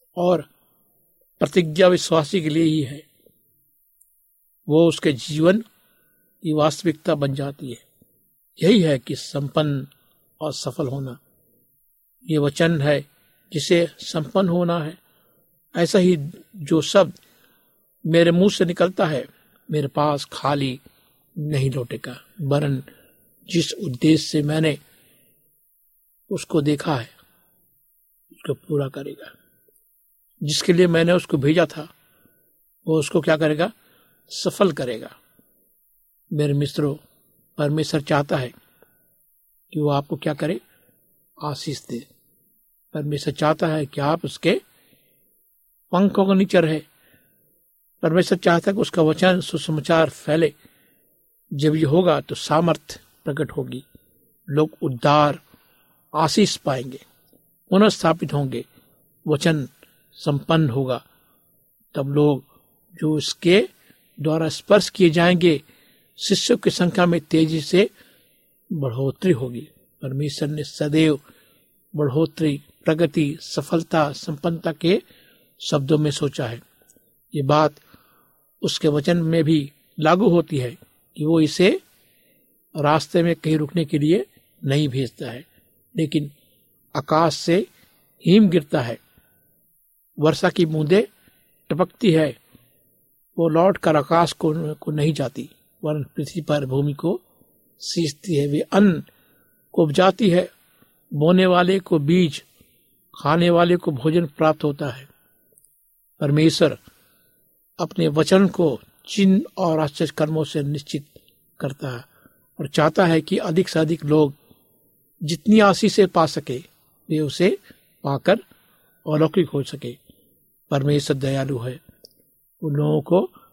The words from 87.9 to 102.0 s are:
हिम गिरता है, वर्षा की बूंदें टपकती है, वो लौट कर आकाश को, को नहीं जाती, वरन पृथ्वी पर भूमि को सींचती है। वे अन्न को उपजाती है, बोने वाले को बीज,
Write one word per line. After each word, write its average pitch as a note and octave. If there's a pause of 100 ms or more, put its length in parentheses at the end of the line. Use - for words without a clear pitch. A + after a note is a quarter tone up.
हिम G3+
गिरता D#3+
है, A#2 (1200)
वर्षा D#3
की F3
बूंदें D#3 (680)
टपकती E3+
है, D#3 (920)
वो E3
लौट E3+
कर D#3
आकाश E3
को, D#3
को -
नहीं D3+
जाती, C3 (340)
वरन D3+
पृथ्वी -
पर D3
भूमि C#3+
को E3+ (580)
सींचती E3
है। C#3+
वे D3
अन्न F#3+ (680)
को E3+
उपजाती F#3
है, F3+ (640)
बोने F3+
वाले F3+
को F3
बीज, D#3 (800)